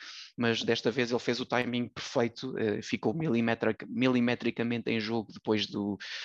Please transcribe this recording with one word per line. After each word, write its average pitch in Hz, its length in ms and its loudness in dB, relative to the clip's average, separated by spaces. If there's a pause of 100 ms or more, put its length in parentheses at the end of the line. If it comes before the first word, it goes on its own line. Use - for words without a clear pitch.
(360)
mas 117 260 2
desta 117 280 2
vez 120 200 2
ele 120 100 2
fez 120 200 0
o 127 40 -4
timing 120 440 0
perfeito, 127 680 -2
eh, 107 260 0
ficou - 300 0
milimetric-, 117 760 0
milimetricamente 120 1000 2
em 113 100 2
jogo 110 320 -2
depois 107 340 0
do, 101 320 -2 (260)